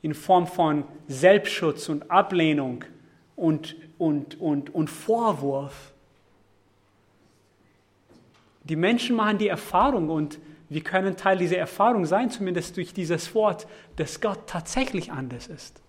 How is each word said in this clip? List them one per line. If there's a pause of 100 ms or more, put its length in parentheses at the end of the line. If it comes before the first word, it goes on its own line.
In
Form
von (240)
Selbstschutz
und
Ablehnung (500)
und, (240)
und,
und,
und
Vorwurf. (2750)
Die
Menschen
machen
die
Erfahrung,
und (300)
wir
können
Teil
dieser
Erfahrung
sein,
zumindest
durch
dieses
Wort, (300)
dass
Gott
tatsächlich
anders
ist.